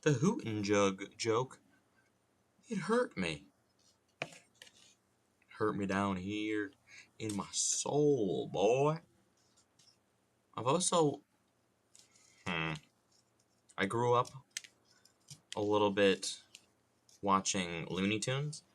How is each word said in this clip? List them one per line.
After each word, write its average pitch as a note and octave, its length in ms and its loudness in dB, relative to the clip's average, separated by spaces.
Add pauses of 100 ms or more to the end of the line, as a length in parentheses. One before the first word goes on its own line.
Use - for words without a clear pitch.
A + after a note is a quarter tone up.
The D3+ 100 4
hoot D3+ 320 2
and G#2+ 180 -2
jug G2 400 2 (140)
joke. A#2 420 0 (1080)
It A3+ 100 -4
hurt G#3+ 400 0
me. E2 280 -4 (2000)
Hurt G#2+ 180 0
me G2+ 100 -4
down G2 320 0
here G#2 540 -4 (460)
in G#2+ 180 -8
my F#2+ 160 -6
soul, B2 1000 0
boy. C3+ 480 2 (1600)
I've A2 100 -4
also, D#3+ 540 2 (1300)
hmm, E2+ 260 -2 (1040)
I G2 80 -2
grew A#2 280 0
up B2 160 2 (1300)
a G#2+ 60 -6
little G#2 300 2
bit G2 440 2 (840)
watching F#2+ 680 0
Looney G2 300 0
Tunes. C#3 440 -4 (120)